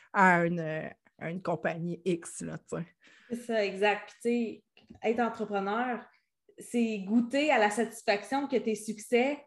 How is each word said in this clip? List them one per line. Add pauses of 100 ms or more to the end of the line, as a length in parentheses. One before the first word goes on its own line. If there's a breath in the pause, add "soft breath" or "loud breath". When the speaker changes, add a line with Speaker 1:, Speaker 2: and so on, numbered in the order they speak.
(140 loud breath)
Speaker 1:
à
une,
euh, (300)
à
une
compagnie
X,
là,
tu
sais. (440 soft breath)
Speaker 2:
C'est
ça,
exact.
Puis,
tu
sais,
être
entrepreneur, (580)
c'est
goûter
à
la
satisfaction
que
tes
succès